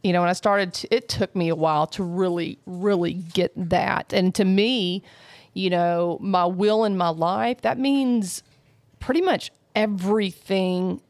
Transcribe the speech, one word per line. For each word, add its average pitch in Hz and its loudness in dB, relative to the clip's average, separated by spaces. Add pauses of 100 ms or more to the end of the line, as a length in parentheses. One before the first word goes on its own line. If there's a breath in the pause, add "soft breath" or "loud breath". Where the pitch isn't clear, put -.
you 185 2
know, 175 2
when 175 2
I 185 0
started, 196 0
to, - -2
it 240 -4
took - -4
me 170 0
a 165 0
while 156 0
to - -8
really, 175 -2
really 180 0
get 175 -2
that. - -2
And 185 2
to 202 2
me, 196 2 (500 loud breath)
you 185 -2
know, 175 2
my 185 2
will 208 2
in 202 0
my 175 2
life, 196 -2
that 240 0
means 254 0 (560 soft breath)
pretty 302 0
much 359 -2 (240)
everything 190 -2